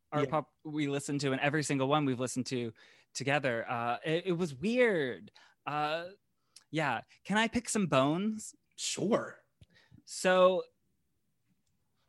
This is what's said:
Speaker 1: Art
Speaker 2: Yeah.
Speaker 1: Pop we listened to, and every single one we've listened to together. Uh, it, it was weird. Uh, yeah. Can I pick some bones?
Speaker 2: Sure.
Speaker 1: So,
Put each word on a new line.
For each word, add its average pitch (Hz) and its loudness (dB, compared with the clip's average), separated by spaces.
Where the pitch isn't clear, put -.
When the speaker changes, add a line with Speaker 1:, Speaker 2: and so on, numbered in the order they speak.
Speaker 1:
Art 147 0
Speaker 2:
Yeah. - -4
Speaker 1:
Pop 151 -2
we 151 -2
listened 143 -2
to, 139 0
and 131 0
every 147 2
single 139 0
one 147 2
we've 127 0
listened 127 -4
to 120 -4
together. 135 0
Uh, 120 -2
it, 160 -2
it 190 0
was 165 -2
weird. 165 0
Uh, 151 -2
yeah. 143 -2
Can 202 0
I 226 4
pick 233 -4
some 202 0
bones? 160 0
Speaker 2:
Sure. - -2
Speaker 1:
So, 185 4